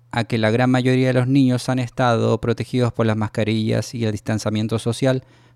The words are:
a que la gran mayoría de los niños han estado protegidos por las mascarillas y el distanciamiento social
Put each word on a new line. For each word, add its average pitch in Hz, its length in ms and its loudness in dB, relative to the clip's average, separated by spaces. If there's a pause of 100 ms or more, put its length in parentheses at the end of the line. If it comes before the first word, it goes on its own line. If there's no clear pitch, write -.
(100)
a 113 140 -2
que 120 140 -4
la 110 120 2
gran 123 200 2
mayoría 127 380 2
de 127 40 0
los 127 140 2
niños 131 420 2
han 127 100 0
estado 113 640 0
protegidos 120 540 -2
por 117 100 0
las 110 120 2
mascarillas 110 760 -2
y 117 120 -2
el 107 60 -2
distanciamiento 107 680 -2
social 131 460 -2 (300)